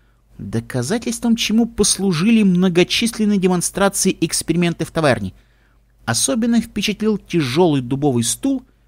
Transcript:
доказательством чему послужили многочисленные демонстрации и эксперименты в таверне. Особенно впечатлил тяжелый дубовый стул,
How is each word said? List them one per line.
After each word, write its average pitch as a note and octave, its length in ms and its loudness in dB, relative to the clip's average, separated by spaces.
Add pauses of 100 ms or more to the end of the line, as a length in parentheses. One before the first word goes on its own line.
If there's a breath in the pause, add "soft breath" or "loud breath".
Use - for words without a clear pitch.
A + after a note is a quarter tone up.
(380 soft breath)
доказательством D3+ 1000 -2
чему A3+ 300 2
послужили G3+ 800 0
многочисленные G3+ 920 2
демонстрации F#3 720 0
и - 140 -2
эксперименты E3 640 -2
в - 40 -18
таверне. A#2 440 0 (720)
Особенно A#3 540 0
впечатлил G#3 580 -2
тяжелый D3+ 640 2
дубовый B2+ 420 0
стул, C4+ 400 -4 (240)